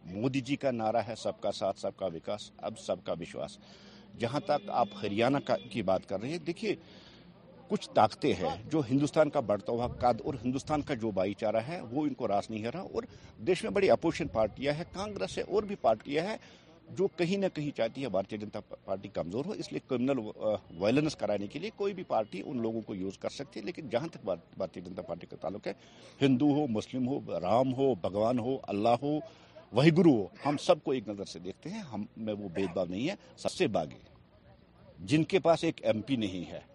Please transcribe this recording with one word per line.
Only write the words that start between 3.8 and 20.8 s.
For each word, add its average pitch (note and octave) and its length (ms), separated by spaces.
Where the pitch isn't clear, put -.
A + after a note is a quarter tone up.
جہاں A#2+ 220
تک D3 280
آپ A#2+ 200
ہریانہ A2+ 420
کا، A#2+ 120
کی - 260
بات F#2 260
کر F#2+ 120
رہے A2+ 80
ہیں، E3+ 100
دیکھیے E3+ 360
کچھ - 260
طاقتیں A2+ 380
ہیں - 380
جو D#3 100
ہندوستان C#3+ 400
کا D3 100
بڑھتا G#2 320
ہوا A#2+ 140
قد A#2+ 380
اور D3+ 100
ہندوستان C3+ 380
کا D3 120
جو A2+ 160
بھائی G2 240
چارہ G#2+ 220
ہے C3+ 240
وہ C#3 120
ان C#3+ 120
کو B2 140
راس G2 220
نہیں G#2+ 140
ہے A2+ 100
رہا، E3+ 60
اور - 220
دیش F3+ 180
میں G#3+ 60
بڑی F#3+ 200
اپوزیشن D#3 380
پارٹیاں A#2 440
ہیں، D#3 200
کانگریس F#3+ 460
ہے - 40
اور G#3 200
بھی G3+ 180
پارٹیاں B2+ 440
ہیں A3 120
جو C#3+ 160
کہیں F3 200
نہ G3 180
کہیں D3 220
چاہتی A2+ 260
ہے C3+ 60
بھارتیہ G#2+ 300
جنتا G#2 220
پارٹی G2+ 240
کمزور F#2 360
ہو، F#3+ 60
اس - 220
لیے D3 160
کرمنل، C3 320
آ، G#2+ 120
وائلنس C3 380